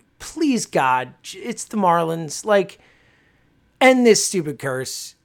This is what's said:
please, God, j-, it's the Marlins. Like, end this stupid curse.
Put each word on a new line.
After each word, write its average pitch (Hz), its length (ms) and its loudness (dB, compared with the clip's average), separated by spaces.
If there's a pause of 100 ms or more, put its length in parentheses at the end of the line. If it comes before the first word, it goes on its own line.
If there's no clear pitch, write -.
(180)
please, 285 480 -2
God, 127 560 0
j-, - 160 -18
it's - 260 -10
the - 140 -8
Marlins. 165 680 0
Like, 202 360 0 (1000)
end 262 240 4
this 220 220 6
stupid 151 320 -6
curse. 131 560 -8 (100)